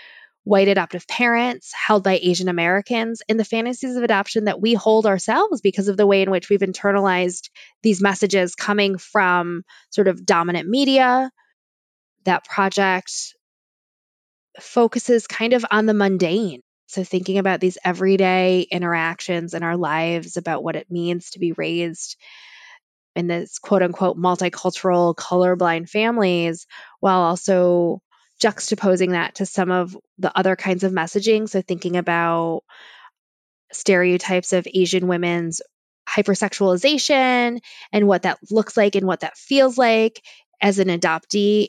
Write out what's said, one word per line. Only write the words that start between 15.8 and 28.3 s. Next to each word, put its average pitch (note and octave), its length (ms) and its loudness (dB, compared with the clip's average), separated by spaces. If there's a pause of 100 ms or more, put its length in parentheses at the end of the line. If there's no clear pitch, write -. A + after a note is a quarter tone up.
the A3 80 4
mundane. F#3+ 640 0 (280)
So F#3 160 -6
thinking F#3+ 340 -2
about F#3+ 220 0
these F3+ 220 -2
everyday F#3 800 2
interactions E3+ 920 -4
in E3 80 -8
our E3+ 160 -2
lives, E3 580 -4
about D#3+ 260 -4
what D#3+ 140 -6
it - 140 -12
means F3 400 -6
to - 80 -18
be F3 140 -2
raised E3+ 640 -6 (960)
in F3 140 -4
this E3+ 300 -6
quote F#3+ 240 2
unquote F3+ 360 -2
multicultural, F3 960 0
colorblind F3+ 760 0
families, F#3 800 -2 (340)
while F#3+ 200 4
also F3 840 2 (400)